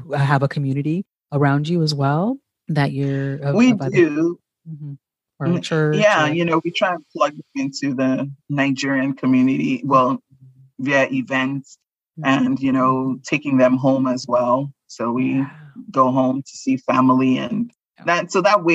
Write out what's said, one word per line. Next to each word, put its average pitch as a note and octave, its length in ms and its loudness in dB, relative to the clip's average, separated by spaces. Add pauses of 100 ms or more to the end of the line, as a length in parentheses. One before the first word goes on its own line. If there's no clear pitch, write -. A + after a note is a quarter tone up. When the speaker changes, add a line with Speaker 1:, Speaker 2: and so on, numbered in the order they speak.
(140)
Speaker 1:
have C#3 300 2
a C#3 40 0
community C#3+ 560 -4 (280)
around C#3+ 360 0
you E3+ 140 0
as D3+ 120 0
well D#3 440 0 (300)
that C#3+ 240 0
you're C#3 440 -4
of, C#3+ 200 -2
Speaker 2:
We A#3+ 160 6
Speaker 1:
of G3+ 80 -4
other C3+ 160 -4
Speaker 2:
do. E3 420 2 (300)
Speaker 1:
Mm-hmm. D3 240 -14 (480)
Or C#3 60 -6
a D#3 120 0
Speaker 2:
Mm, F3 40 -6
Speaker 1:
church D#3 360 0
Speaker 2:
yeah, G3+ 280 4
Speaker 1:
or D3+ 60 0
Speaker 2:
you E3+ 120 0
know, E3 200 0
we E3+ 60 -4
try F#3 240 -2
and D#3+ 100 -10 (100)
plug D3 180 0
them D#3 100 -14 (140)
into C#3 380 -4
the C3+ 360 -2 (180)
Nigerian C#3 680 0
community, C3 720 2
well, C3+ 380 2 (560)
via C3+ 320 0
events C3 680 -4 (420)
Speaker 1:
Mm-hmm. C3+ 280 2
Speaker 2:
and, C3+ 120 -2
you C3+ 120 0
know, C3 520 0
taking C#3+ 320 -2
them B2+ 220 4
home C3 280 2
as B2 220 -4
well. B2 420 0 (160)
So A#2 260 -6
we C3 260 0
Speaker 1:
Yeah. C3+ 120 -2 (400)
Speaker 2:
go C3 220 2
home C3 300 0
to - 140 -20
see C3 200 -2
family C3 640 2
and G#3 340 -6 (260)
Speaker 1:
Yeah. - 60 -20
Speaker 2:
that, E3+ 280 -2
so G#3+ 100 2
that G3+ 220 4
way E3 100 4